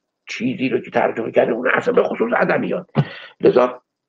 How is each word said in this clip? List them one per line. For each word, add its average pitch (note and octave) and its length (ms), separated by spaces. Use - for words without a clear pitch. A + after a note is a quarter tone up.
چیزی B2 420
رو A#2 100
که - 120
ترجمه - 400
کرده - 200
اون - 180
اصلاً - 240
به - 100
خصوص A#3 340
ادبیات. - 520
لذا B2 400